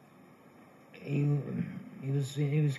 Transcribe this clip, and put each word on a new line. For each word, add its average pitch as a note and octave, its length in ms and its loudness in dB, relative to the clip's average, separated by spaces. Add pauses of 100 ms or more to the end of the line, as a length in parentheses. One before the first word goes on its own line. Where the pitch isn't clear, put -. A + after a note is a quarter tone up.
(920)
he, C#3+ 340 0 (760)
he C3+ 80 -2
was, C#3 240 0
he D3 260 2
was C#3+ 160 2